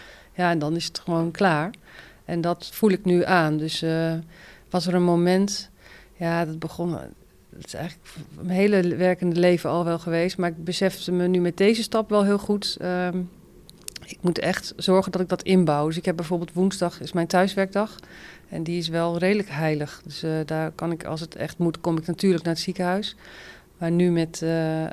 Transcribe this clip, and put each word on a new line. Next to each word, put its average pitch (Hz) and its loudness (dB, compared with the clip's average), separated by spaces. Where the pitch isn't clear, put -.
Ja, 175 2
en 165 2
dan 147 0
is 170 -4
het - -10
gewoon 165 -2
klaar. 170 2
En 170 -2
dat 175 -2
voel 220 4
ik 180 0
nu 180 4
aan. 156 4
Dus, 156 -4
eh, 165 0
was 175 0
er 180 0
een 180 6
moment, 180 4
ja, 170 0
dat 160 -8
begon, 170 -6
het - -18
is - -16
eigenlijk - -10
mijn 180 -2
hele 190 4
werkende 180 2
leven 175 4
al 170 0
wel 170 -2
geweest. 170 -2
Maar 175 0
ik 165 -10
besefte 180 -2
me 180 2
nu 180 2
met 175 0
deze 220 4
stap 220 -2
wel 208 4
heel 202 4
goed, 202 -2
ehm, 180 -2
ik - -16
moet 175 0
echt - -4
zorgen 185 2
dat 180 -2
ik 180 -2
dat 180 -2
inbouw. 156 4
Dus 165 -2
ik 175 -6
heb 180 0
bijvoorbeeld 170 -4
woensdag 185 0
is 143 -12
mijn 170 0
thuiswerkdag. 196 0
En 165 -6
die 170 -4
is 165 -4
wel 170 0
redelijk 196 2
heilig. 151 -2
Dus, - -14
eh, 160 -2
daar 160 -2
kan 165 -4
ik, 160 -6
als 160 -6
het 165 -12
echt - -8
moet, 165 0
kom 165 0
ik 160 -6
natuurlijk 175 2
naar 170 0
het 165 -6
ziekenhuis. 185 -4
Maar 170 -2
nu 175 4
met, 165 -2
eh, 160 0